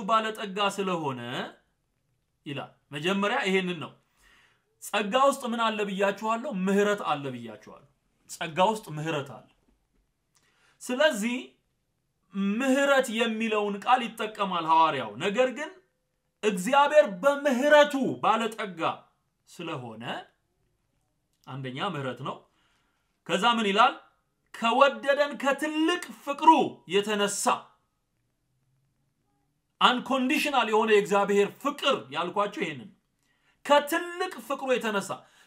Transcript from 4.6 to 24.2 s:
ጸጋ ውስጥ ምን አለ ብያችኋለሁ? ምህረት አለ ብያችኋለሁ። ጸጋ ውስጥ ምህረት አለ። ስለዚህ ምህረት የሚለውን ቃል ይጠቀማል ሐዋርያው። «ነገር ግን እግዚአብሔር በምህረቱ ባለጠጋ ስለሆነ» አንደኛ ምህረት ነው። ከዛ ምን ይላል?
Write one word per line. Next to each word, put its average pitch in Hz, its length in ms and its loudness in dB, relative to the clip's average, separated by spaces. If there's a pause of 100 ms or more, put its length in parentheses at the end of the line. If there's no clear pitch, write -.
ጸጋ 208 400 -4
ውስጥ 277 220 2
ምን 233 160 -4
አለ 220 240 0
ብያችኋለሁ? 202 760 -2
ምህረት 202 440 2
አለ 147 260 -2
ብያችኋለሁ። 113 600 -14 (420)
ጸጋ 165 360 -8
ውስጥ 220 240 -2
ምህረት 151 400 -6
አለ። - 180 -20 (1300)
ስለዚህ 247 540 0 (1160)
ምህረት 262 580 2
የሚለውን 214 680 -2
ቃል 247 240 2
ይጠቀማል 202 640 -6
ሐዋርያው። 156 500 2
«ነገር 202 360 0
ግን 302 180 -10 (720)
እግዚአብሔር 277 640 6 (100)
በምህረቱ 285 800 4 (240)
ባለጠጋ 202 640 -2 (680)
ስለሆነ» 123 540 -12 (1400)
አንደኛ 131 320 -12 (100)
ምህረት 135 320 -6
ነው። 180 160 -8 (880)
ከዛ 185 240 -2
ምን 226 160 0
ይላል? 233 280 4 (600)